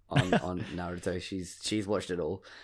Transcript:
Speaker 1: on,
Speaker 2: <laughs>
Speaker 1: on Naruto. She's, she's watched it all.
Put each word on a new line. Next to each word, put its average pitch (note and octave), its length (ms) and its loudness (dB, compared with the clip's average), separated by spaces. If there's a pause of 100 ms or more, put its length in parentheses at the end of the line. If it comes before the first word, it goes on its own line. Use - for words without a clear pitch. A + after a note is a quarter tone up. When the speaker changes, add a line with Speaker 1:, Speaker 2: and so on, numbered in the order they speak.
Speaker 1:
on, - 240 4
Speaker 2:
<laughs> - 100 6
Speaker 1:
on F2+ 160 0 (160)
Naruto. F2 460 -2
She's, F#2 420 -6
she's G#2+ 240 0
watched G2 240 2
it F2 80 0
all. F2+ 240 0 (200)